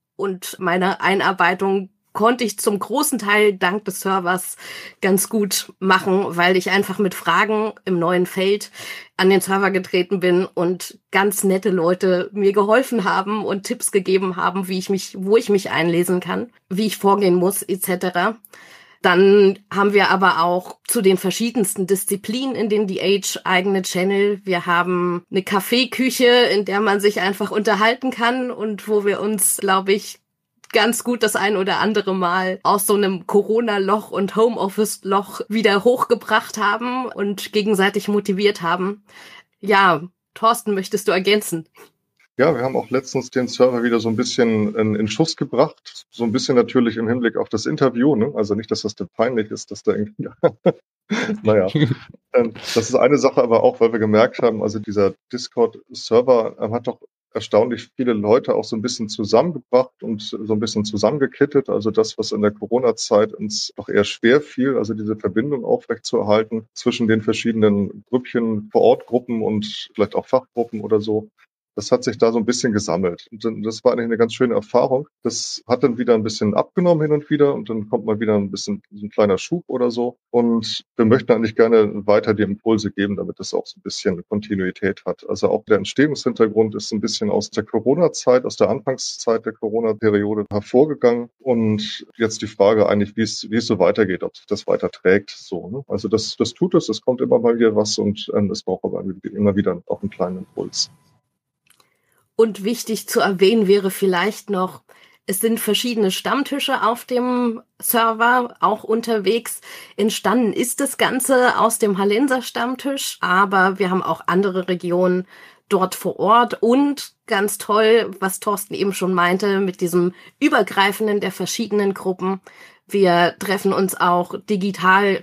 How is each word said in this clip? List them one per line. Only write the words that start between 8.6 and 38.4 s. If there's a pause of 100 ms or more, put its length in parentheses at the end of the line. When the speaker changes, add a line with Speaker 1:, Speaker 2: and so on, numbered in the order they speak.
Speaker 1:
an
den
Server
getreten
bin
und (120)
ganz
nette
Leute
mir
geholfen
haben
und
Tipps
gegeben
haben,
wie
ich
mich,
wo
ich
mich
einlesen
kann, (180)
wie
ich
vorgehen
muss,
et
cetera. (680)
Dann (140)
haben
wir
aber
auch
zu
den
verschiedensten
Disziplinen
in
den
D
H
eigene
Channel.
Wir
haben
eine
Kaffeeküche,
in
der
man
sich
einfach
unterhalten
kann
und
wo
wir
uns,
glaub
ich, (560)
ganz
gut
das
ein
oder
andere
Mal
aus
so
einem
Corona-Loch
und
Homeoffice-Loch
wieder
hochgebracht
haben
und
gegenseitig
motiviert